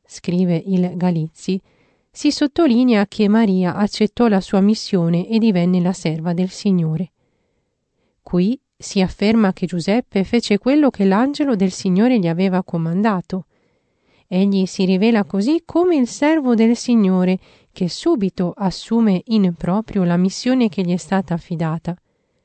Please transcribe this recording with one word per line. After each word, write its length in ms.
scrive 580
il 320
Galizzi, 640
si 180
sottolinea 760
che 200
Maria 460
accettò 540
la 120
sua 220
missione 680
e 120
divenne 420
la 120
serva 400
del 180
Signore. 640
Qui 400
si 240
afferma 520
che 120
Giuseppe 580
fece 360
quello 320
che 140
l'angelo 500
del 160
Signore 480
gli 80
aveva 360
comandato. 840
Egli 380
si 200
rivela 400
così 380
come 320
il 120
servo 480
del 200
Signore, 600
che 180
subito 680
assume 720
in 300
proprio 480
la 140
missione 520
che 140
gli 100
è 40
stata 360
affidata. 600